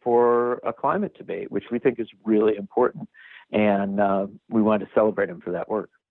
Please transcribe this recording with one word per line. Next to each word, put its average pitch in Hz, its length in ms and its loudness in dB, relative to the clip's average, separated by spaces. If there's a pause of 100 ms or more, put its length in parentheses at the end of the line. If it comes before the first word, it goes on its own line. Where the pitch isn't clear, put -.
for 120 640 2
a - 80 -4
climate 180 440 -4
debate, - 340 -10
which 101 200 -6
we 120 80 -4
think 120 200 0
is 110 100 -6 (160)
really 107 320 2
important. 117 520 -2 (420)
And, 101 480 0
uh, 98 280 0 (240)
we 113 100 2
want 107 220 2
to - 120 -12
celebrate 107 320 2
them 87 140 -12
for 90 120 -10
that 85 160 -8
work. 107 220 -6 (200)